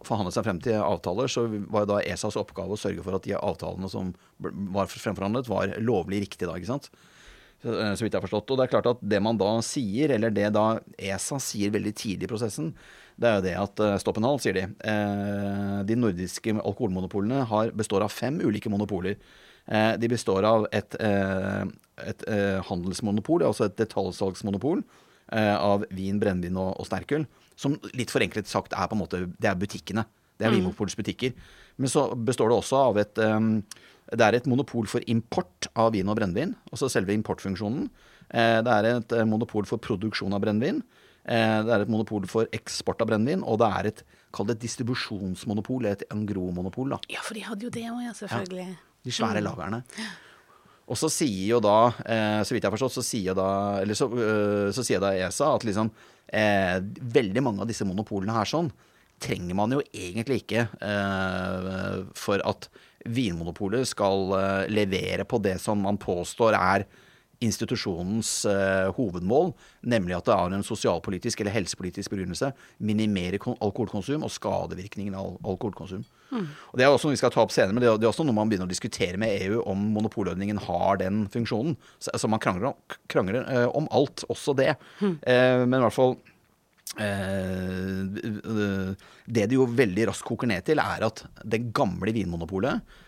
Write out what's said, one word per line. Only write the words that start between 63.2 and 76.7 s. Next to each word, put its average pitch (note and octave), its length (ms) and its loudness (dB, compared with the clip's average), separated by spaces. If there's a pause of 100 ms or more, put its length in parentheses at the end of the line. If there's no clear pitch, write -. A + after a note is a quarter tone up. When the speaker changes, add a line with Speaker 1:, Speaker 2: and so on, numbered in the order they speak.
Speaker 1:
skal, G2 480 2
eh, G2 340 2
levere F#2+ 560 0
på A#2+ 160 0
det F#2+ 220 0
som G#2 180 0
man G2 200 0
påstår G#2 580 2
er G2 280 4 (560)
institusjonens, G#2+ 1040 -2
eh, F#2+ 480 2
hovedmål, A2+ 640 2 (280)
nemlig G2 320 0
at F2 100 -4
det A2+ 100 6
har F2+ 160 2
en G2 100 -2
sosialpolitisk G2+ 800 -2
eller G2+ 100 0
helsepolitisk F#2 600 -6
begrunnelse, F#2+ 420 -4 (260)
minimere G#2 600 0
kon-, - 200 -4
alkoholkonsum A2 640 -2
og A2 60 -4
skadevirkningen F#2+ 840 -6
av F#2+ 100 -6
al-, F2+ 180 -10
alkoholkonsum. F#2+ 640 -6 (260)
Speaker 2:
Mm. G#3+ 160 -4 (240)